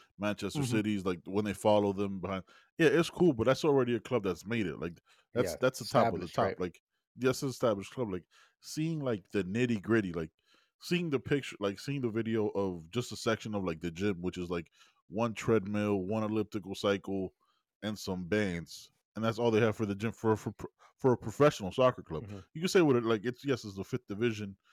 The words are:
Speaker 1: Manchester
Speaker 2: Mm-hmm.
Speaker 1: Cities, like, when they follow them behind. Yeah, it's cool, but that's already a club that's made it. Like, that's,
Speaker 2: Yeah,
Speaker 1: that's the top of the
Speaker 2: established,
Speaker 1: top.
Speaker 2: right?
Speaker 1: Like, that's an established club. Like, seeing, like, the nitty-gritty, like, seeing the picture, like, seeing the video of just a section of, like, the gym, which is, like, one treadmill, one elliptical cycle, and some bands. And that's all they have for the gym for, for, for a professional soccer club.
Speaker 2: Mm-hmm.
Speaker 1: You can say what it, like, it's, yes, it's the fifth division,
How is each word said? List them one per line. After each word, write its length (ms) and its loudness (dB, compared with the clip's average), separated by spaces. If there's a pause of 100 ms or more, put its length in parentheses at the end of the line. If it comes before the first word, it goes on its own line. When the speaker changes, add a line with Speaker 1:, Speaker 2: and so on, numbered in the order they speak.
(200)
Speaker 1:
Manchester 440 -4
Speaker 2:
Mm-hmm. 160 0
Speaker 1:
Cities, 260 0
like, 200 -2
when 200 -2
they 80 -2
follow 400 4
them 260 -4
behind. 240 -4 (340)
Yeah, 120 6
it's 200 4
cool, 240 4
but 120 0
that's 200 4
already 300 4
a 40 0
club 240 -2
that's 220 -2
made 220 -2
it. 120 -6
Like, 220 -8 (320)
that's, 220 -2
Speaker 2:
Yeah, 20 -10
Speaker 1:
that's 220 0
the 60 -10
top 280 4
of 80 -4
the 60 -6
Speaker 2:
established, 100 -16
Speaker 1:
top. 180 0
Speaker 2:
right? 40 -8
Speaker 1:
Like, 220 -6 (340)
that's 280 0
an 60 -2
established 440 -2
club. 180 -6
Like, 140 -8 (360)
seeing, 400 -4
like, 300 -4
the 120 0
nitty-gritty, 720 0
like, 180 -6 (500)
seeing 300 -2
the 80 2
picture, 400 -4
like, 200 -2
seeing 220 -6
the 80 0
video 400 0
of 420 -4
just 200 -4
a 60 -10
section 380 -2
of, 100 -2
like, 160 -4
the 100 -4
gym, 300 -2
which 160 -4
is, 120 -6
like, 220 -6 (380)
one 240 -4
treadmill, 720 0
one 200 -2
elliptical 520 -4
cycle, 580 -2 (500)
and 140 -4
some 280 -6
bands. 640 -2 (240)
And 100 -2
that's 140 0
all 120 4
they 100 6
have 140 4
for 100 -2
the 100 -2
gym 160 -4
for, 260 2
for, 160 -6 (440)
for 160 6
a 40 0
professional 540 2
soccer 320 2
club. 220 -6
Speaker 2:
Mm-hmm. 140 -14 (140)
Speaker 1:
You 80 -12
can 80 0
say 120 6
what 140 8
it, 80 4
like, 220 0
it's, 180 -6
yes, 220 -2
it's 100 -12
the 80 -6
fifth 240 -8
division, 480 -2 (180)